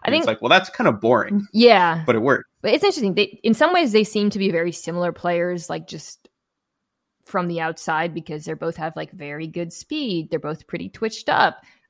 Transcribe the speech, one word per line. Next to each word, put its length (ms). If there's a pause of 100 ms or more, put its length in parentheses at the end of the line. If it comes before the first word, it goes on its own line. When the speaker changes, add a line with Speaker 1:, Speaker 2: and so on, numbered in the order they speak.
Speaker 1:
I 60
Speaker 2:
And 60
it's 120
Speaker 1:
think 0
Speaker 2:
like, 160
well, 80
that's 180
kinda 240
boring. 640
Speaker 1:
Yeah. 500
Speaker 2:
But 120
it 20
worked. 320 (100)
Speaker 1:
But 140
it's 100
interesting. 300
They, 280
in 120
some 180
ways, 200
they 120
seem 260
to 80
be 120
very 220
similar 380
players, 600
like, 180
just 400 (960)
from 240
the 140
outside, 500
because 320
they 80
both 240
have, 180
like, 160
very 360
good 260
speed. 580
They're 80
both 280
pretty 240
twitched 400
up. 320 (280)